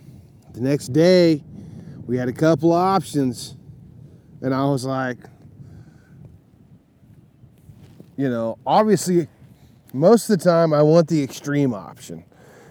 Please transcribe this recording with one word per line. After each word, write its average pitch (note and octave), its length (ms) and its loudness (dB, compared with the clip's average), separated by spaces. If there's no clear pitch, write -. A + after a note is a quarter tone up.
the A2 80 -12
next C#3+ 260 -4
day, E3 560 4
we B2 120 -4
had B2 120 -4
a B2 40 -6
couple D#3+ 380 2
options. E3+ 840 -2
And C3 120 -4
I C3+ 120 0
was C#3 200 -2
like, C3 320 -6
you C3+ 120 -2
know, A#2 360 -6
obviously, F3+ 600 2
most F3+ 360 2
of G#3 80 2
the D3 60 -8
time, E3 300 2
I D3+ 100 4
want D#3 240 6
the D#3 160 -2
extreme C#3+ 500 -2
option. E2+ 500 -16